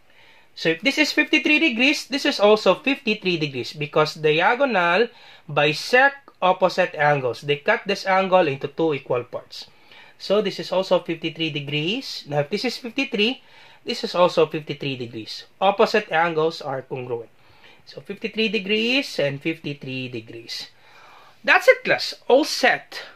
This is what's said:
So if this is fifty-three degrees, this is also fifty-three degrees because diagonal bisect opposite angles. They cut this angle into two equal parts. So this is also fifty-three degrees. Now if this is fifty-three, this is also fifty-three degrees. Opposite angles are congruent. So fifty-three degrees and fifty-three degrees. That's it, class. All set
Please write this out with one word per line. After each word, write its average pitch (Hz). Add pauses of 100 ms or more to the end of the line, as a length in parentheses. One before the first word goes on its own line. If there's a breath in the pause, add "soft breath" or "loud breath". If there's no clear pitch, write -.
(540 soft breath)
So -
if 165
this 269
is 294
fifty-three 302
degrees, 277
this 277
is 269
also 208
fifty-three 208
degrees 131
because 151
diagonal 185 (400 soft breath)
bisect 156 (120)
opposite 180
angles. 143
They 143
cut 214
this 196
angle 190
into 135
two 160
equal 131
parts. - (520 soft breath)
So 208
this 196
is 165
also 185
fifty-three 160
degrees. 147
Now 147
if 143
this 202
is 240
fifty-three, 240 (440 soft breath)
this 240
is 214
also 170
fifty-three 147
degrees. 117 (160)
Opposite 208
angles 165
are 135
congruent. 123 (560 soft breath)
So -
fifty-three 214
degrees 220
and 139
fifty-three 139
degrees. 117 (760 soft breath)
That's 359
it, -
class. - (120)
All 269
set -